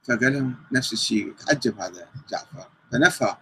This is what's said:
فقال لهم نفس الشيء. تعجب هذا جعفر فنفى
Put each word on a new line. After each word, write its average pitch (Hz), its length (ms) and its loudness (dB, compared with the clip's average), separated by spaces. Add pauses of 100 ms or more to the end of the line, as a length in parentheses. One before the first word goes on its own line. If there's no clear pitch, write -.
فقال 123 240 2
لهم 131 220 0 (180)
نفس 131 200 0
الشيء. 107 420 0 (120)
تعجب 127 340 0
هذا 87 280 -12 (220)
جعفر - 380 -10 (240)
فنفى 127 500 4